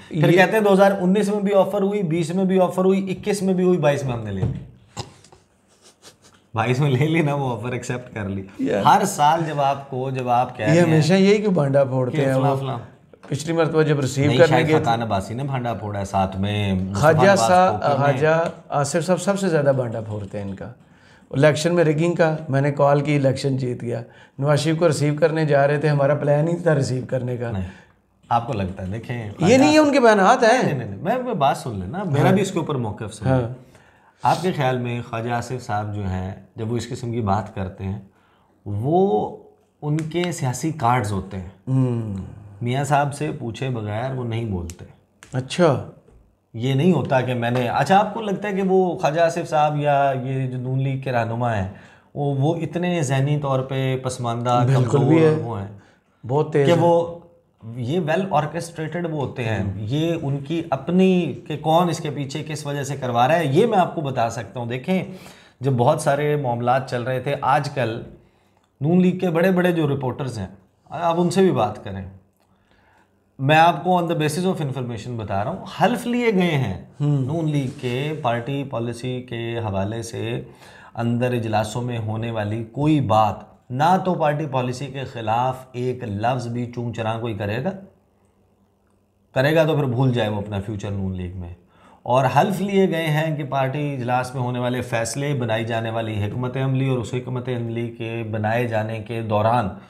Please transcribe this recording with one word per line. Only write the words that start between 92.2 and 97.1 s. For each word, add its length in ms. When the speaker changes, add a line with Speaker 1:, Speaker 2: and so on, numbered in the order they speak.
Speaker 1:
हल्फ 340
लिए 260
गए 200
हैं 300
कि 80
पार्टी 500
इजलास 420
में 60
होने 160
वाले 220
फ़ैसले, 540
बनाई 300
जाने 260
वाली 240
हिकमत 420
अमली 320
और 100
उस 160